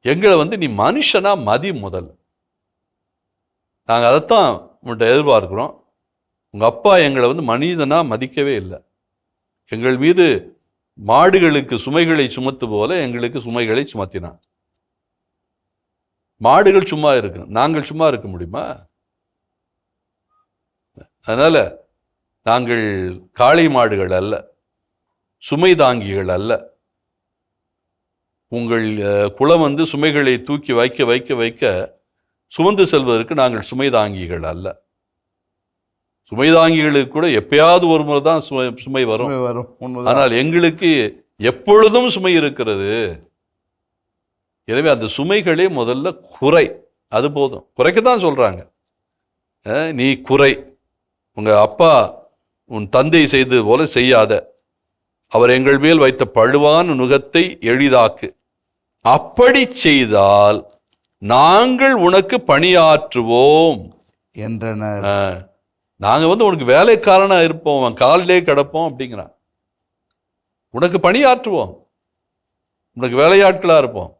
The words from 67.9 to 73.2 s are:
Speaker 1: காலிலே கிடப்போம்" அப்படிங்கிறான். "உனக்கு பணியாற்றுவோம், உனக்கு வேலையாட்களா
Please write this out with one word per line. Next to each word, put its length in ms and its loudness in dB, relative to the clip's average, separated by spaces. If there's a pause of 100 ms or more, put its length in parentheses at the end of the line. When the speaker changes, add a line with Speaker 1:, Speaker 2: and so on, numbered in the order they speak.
Speaker 1:
காலிலே 460 2
கிடப்போம்" 520 -2
அப்படிங்கிறான். 400 -14 (1400)
"உனக்கு 280 -2
பணியாற்றுவோம், 760 0 (1200)
உனக்கு 220 -4
வேலையாட்களா 640 4